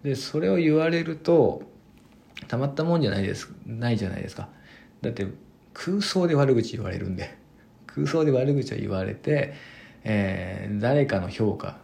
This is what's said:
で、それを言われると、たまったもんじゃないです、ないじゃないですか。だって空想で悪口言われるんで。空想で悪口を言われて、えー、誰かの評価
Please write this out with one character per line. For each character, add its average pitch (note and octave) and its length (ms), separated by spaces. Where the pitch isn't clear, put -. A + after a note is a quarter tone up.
で、 C#3 140
そ - 240
れ F#3 100
を F#3+ 60
言 D#3 180
わ D#3+ 160
れ E3 140
る E3 100
と、 D3+ 480
た A#2 100
ま C3+ 80
っ C#3 80
た D#3 80
も E3+ 140
ん E3 40
じ C3+ 60
ゃ G#2 60
な G2 80
い - 20
で G2+ 120
す、 - 140
な A#2 280
い A2+ 40
じ G#2 80
ゃ F#2+ 40
な F#2+ 100
い F#2+ 40
で F2+ 60
す - 60
か。 - 140
だ - 80
っ - 20
て G2 160
空 G3 300
想 F#3 240
で E3 80
悪 C#3 200
口 A2+ 220
言 A2+ 80
わ F#2 60
れ F#2 80
る F#2 100
ん F#2+ 60
で。 - 240
空 D3 220
想 D#3+ 160
で D3 80
悪 C3 200
口 C#3 220
を - 20
言 G2+ 140
わ F#2+ 140
れ G2+ 100
て、 C#3+ 400
え G2 680
ー、 G#2 120
誰 C3+ 260
か A2 140
の F2+ 80
評 G#2 260
価 - 300